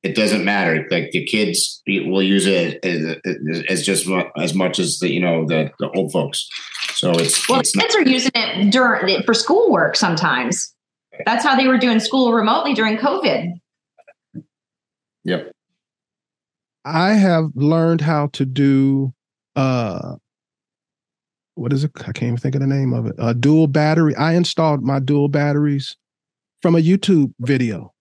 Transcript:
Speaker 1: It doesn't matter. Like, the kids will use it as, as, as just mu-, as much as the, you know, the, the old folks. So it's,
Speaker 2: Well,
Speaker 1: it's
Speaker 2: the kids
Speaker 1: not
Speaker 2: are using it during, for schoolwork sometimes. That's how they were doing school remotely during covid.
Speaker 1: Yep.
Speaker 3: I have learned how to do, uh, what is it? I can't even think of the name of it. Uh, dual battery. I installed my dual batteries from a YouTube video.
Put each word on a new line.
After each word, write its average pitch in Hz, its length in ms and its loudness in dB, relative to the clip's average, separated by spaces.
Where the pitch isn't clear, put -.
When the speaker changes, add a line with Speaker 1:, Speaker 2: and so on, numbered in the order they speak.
Speaker 1:
It - 120 -4
doesn't 104 300 0
matter. 90 460 -2
Like, 82 200 -2
the - 140 -4
kids 104 640 -2
will 95 340 -2
use 95 240 2
it 87 400 0
as, 80 400 -4
as, 82 420 -6
as 92 180 -4
just 95 220 0
mu-, 90 300 -2
as 82 160 -4
much 95 240 0
as 85 220 -2
the, 92 120 -2
you 87 80 -2
know, 82 280 0
the, 78 320 -2
the 80 100 -6
old 80 240 -4
folks. - 340 -4
So - 180 -2
it's, 82 380 0
Speaker 2:
Well, 262 100 4
Speaker 1:
it's - 140 -2
Speaker 2:
the - 80 0
kids 466 140 0
Speaker 1:
not 349 100 4
Speaker 2:
are - 40 4
using 254 260 0
it 202 360 0
during, 220 520 2
for 233 100 2
schoolwork 277 600 2
sometimes. 156 760 -2
That's 240 180 0
how 277 140 2
they 262 100 2
were 254 120 2
doing 240 200 2
school 247 320 0
remotely 233 440 0
during 214 220 0
covid. 214 560 -2
Speaker 1:
Yep. - 280 -4
Speaker 3:
I 165 280 2
have 170 420 4
learned 165 440 2
how 147 340 0
to 139 120 -2
do, 135 680 2
uh, 127 600 -2
what 120 180 -4
is 139 100 0
it? 156 80 -2
I - 100 -10
can't - 120 -6
even 120 140 -2
think 131 180 -4
of 135 60 0
the 135 60 0
name 135 260 0
of 117 140 -2
it. - 100 -6
Uh, 117 160 -2
dual 151 340 4
battery. 156 480 2
I 160 200 0
installed 160 480 0
my 139 160 0
dual 143 280 0
batteries 143 680 0
from 170 140 4
a 170 40 6
YouTube 170 600 2
video. 120 600 -2